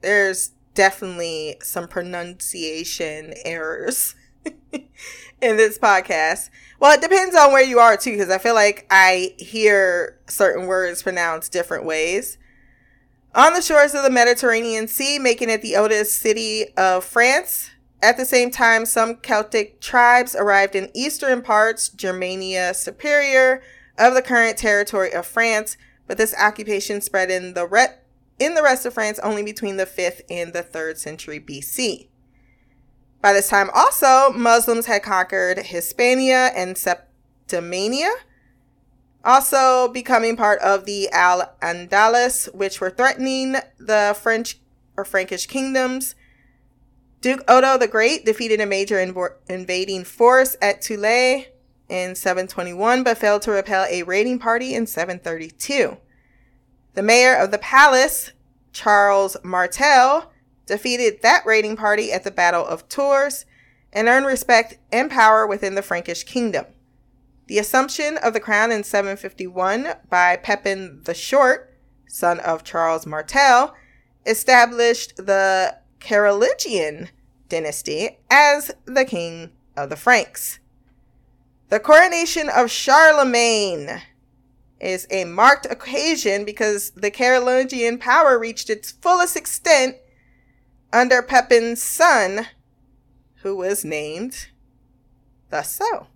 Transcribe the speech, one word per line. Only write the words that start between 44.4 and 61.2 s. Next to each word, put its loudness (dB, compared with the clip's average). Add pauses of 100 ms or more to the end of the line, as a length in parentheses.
or -8
Frankish -6
kingdoms. -4 (1040)
Duke -4
Odo 6
the 0
Great 0
defeated -2
a 0
major -4
invo-, -4 (140)
invading -8
force 2
at -2
Toulay -2 (400)
in -8
seven -4
twenty-one, -2
but 0
failed 0
to -4
repel -2
a -4
raiding -2
party -2
in -4
seven -6
thirty-two. -6 (960)
The -6
mayor 4
of 0
the -4
palace, 4 (400)
Charles 2
Martel, 2 (340)
defeated -4